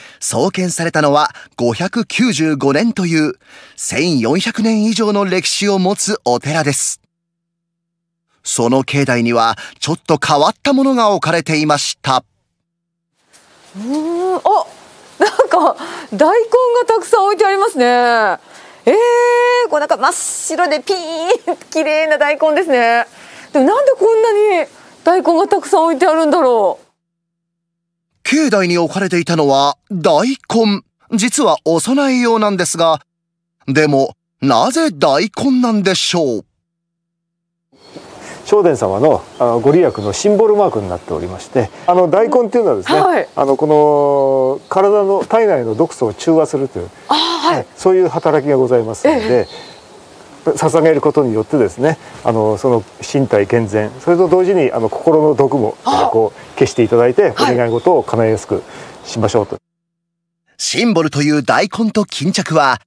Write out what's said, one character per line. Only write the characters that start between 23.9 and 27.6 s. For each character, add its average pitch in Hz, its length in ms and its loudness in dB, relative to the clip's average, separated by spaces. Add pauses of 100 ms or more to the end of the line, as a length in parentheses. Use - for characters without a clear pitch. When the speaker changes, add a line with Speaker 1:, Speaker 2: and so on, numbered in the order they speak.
Speaker 2:
こ 453 200 2
ん 440 100 2
な 453 120 2 (300)
に - 40 -8 (380)
大 349 160 4
根 339 160 2
が 392 100 0
た 403 140 0
く - 80 -12
さ 392 80 2
ん 320 80 4
置 330 80 2
い 262 60 -4
て 359 80 2
あ 311 60 2
る 320 120 2
ん 302 60 2
だ 339 100 2
ろ 226 400 2
う。 - 40 -20 (1400)